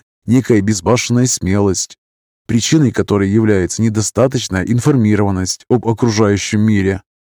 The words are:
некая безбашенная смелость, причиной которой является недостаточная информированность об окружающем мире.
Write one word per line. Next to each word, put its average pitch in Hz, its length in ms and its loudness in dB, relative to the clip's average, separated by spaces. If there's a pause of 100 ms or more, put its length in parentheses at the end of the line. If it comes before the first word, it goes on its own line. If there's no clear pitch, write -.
(260)
некая 117 360 2
безбашенная 117 680 0
смелость, 98 680 -2 (500)
причиной 143 460 0
которой 98 360 0
является 104 520 0
недостаточная 110 840 -2
информированность 104 1080 0
об 123 160 0
окружающем 107 760 0
мире. 98 400 0 (340)